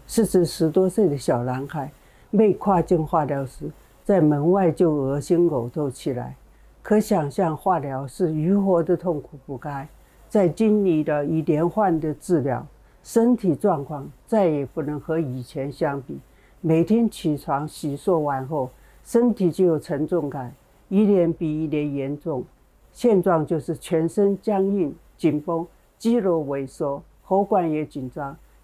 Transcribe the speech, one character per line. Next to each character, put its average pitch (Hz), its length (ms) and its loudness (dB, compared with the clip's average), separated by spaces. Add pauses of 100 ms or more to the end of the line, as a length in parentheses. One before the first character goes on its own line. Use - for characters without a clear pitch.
是 226 200 0
指 180 180 4
十 160 260 0
多 185 200 2
岁 202 180 2
的 143 100 0
小 127 280 0
男 131 200 -4
孩， 143 240 -8 (400)
没 208 260 4
跨 190 260 2
进 160 200 2
化 156 220 0
疗 139 220 -4
时， 151 260 -12 (320)
在 196 160 2
门 151 320 4
外 190 180 4
就 165 240 2
恶 139 280 -2
心 170 280 2
呕 123 200 -4
吐 147 200 -4
起 139 220 -6
来。 127 240 -8 (460)
可 214 180 2
想 170 320 0
象 165 240 0
化 175 240 0
疗 135 260 -6
是 160 280 -2 (100)
如 196 220 2
何 175 180 2
的 170 140 0
痛 170 240 -4
苦 - 240 -18
不 139 120 -10
堪。 143 300 -10 (400)
在 190 220 4
经 214 340 2
历 160 220 2
了 147 200 -2
一 160 160 0
连 156 280 2
串 185 280 0
的 156 180 -4
治 170 260 0
疗， 127 240 -4 (380)
身 233 340 2
体 175 180 0
状 165 280 0
况 143 260 -12 (180)
再 208 200 2
也 147 180 0
不 160 160 -8
能 147 180 -4
和 160 180 -4
以 131 240 -4
前 139 300 -8
相 139 300 -4
比。 139 180 -12 (400)
每 160 240 2
天 220 260 2
起 156 280 -4
床 143 280 -4
洗 151 300 -8
漱 170 220 0
完 139 300 -2
后， 139 220 -4 (340)
身 233 300 2
体 180 180 0
就 185 140 2
有 165 120 4
沉 151 300 -4
重 156 220 -2
感， 127 240 -10 (340)
一 196 140 2
年 185 320 4
比 156 300 -4
一 160 40 -4
年 147 260 -2
严 139 240 -4
重。 143 280 -6 (480)
现 214 280 2
状 165 240 2
就 165 140 -2
是 156 160 -6
全 165 320 -2
身 202 340 0
僵 196 240 0
硬、 196 300 -2 (220)
紧 151 240 0
绷， 170 260 -4 (300)
肌 226 160 0
肉 185 320 0
萎 139 200 -4
缩， 143 380 -6 (200)
喉 196 200 2
管 190 260 0
也 151 160 -2
紧 135 240 -10
张， 139 240 -10 (300)